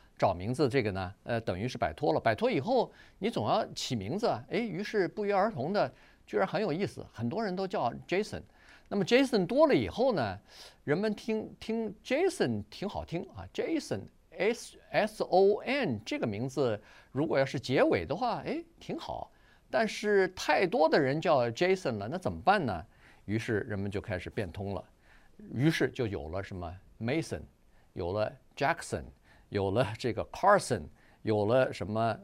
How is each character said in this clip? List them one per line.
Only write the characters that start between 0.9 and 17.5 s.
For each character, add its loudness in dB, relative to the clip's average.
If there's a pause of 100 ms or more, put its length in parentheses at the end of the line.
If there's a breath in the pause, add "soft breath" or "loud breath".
呢， -4 (120)
呃， -2
等 -2
于 -2
是 -8
摆 -2
脱 0
了。 2
摆 2
脱 0
以 2
后， 2 (280 soft breath)
你 -2
总 -2
要 2
起 -6
名 -4
字 0
啊， 0
哎， 0
于 -4
是 0
不 -4
约 2
而 4
同 -4
的， 2 (340 soft breath)
居 -2
然 4
很 0
有 0
意 -2
思， -8
很 -4
多 -2
人 -2
都 -2
叫 0 (160)
Jason。 -2 (480 soft breath)
那 -4
么 2
Jason 4
多 6
了 6
以 4
后 0
呢， -2 (460 loud breath)
人 2
们 0
听， -4
听 -4
Jason 0
挺 -8
好 -8
听 -6 (140)
啊 -12
，Jason，S-，S -4
O 6
N -2
这 -4
个 -2
名 -4
字 0 (320 soft breath)
如 -2
果 0
要 4
是 -4